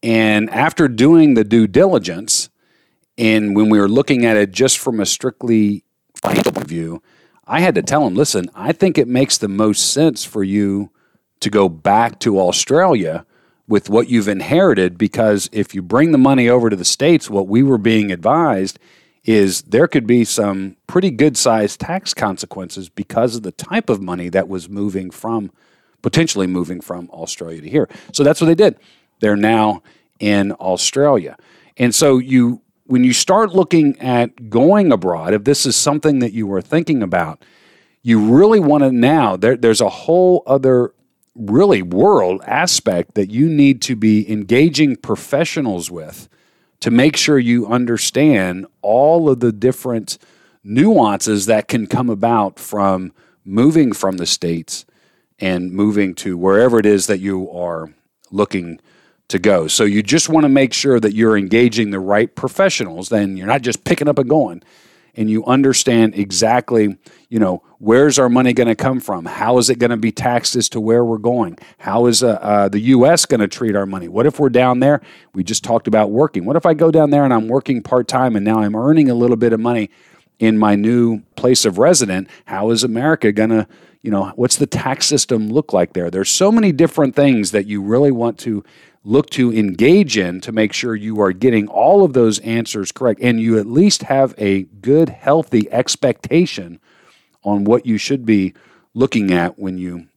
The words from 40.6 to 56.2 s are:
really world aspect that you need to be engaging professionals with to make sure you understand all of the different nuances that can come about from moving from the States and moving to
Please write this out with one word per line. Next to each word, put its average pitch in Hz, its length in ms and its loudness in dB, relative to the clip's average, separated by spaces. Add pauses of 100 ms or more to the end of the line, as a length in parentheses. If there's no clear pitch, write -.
really 117 480 2
world 95 640 2
aspect 117 680 -2
that 101 160 -2
you 131 180 0
need 139 340 2
to 123 140 -6
be 107 340 2
engaging 131 640 0
professionals 117 960 -6
with 80 380 -18 (500)
to 117 140 -2
make 135 240 2
sure 147 220 2
you 120 280 0
understand 117 1000 0 (160)
all 147 460 2
of 127 120 0
the 120 100 2
different 117 680 -4 (440)
nuances 107 840 0
that 107 200 0
can 110 220 -4
come 127 200 -2
about 107 500 0
from 98 540 -4 (320)
moving 127 480 2
from 95 260 -4
the 87 80 -6
States - 580 -6 (560)
and 92 320 -4
moving 101 420 0
to 92 220 -8